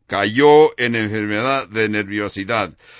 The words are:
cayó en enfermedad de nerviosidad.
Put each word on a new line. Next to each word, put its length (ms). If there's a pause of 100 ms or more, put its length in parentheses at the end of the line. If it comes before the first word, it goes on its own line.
cayó 720
en 180
enfermedad 720
de 200
nerviosidad. 880 (240)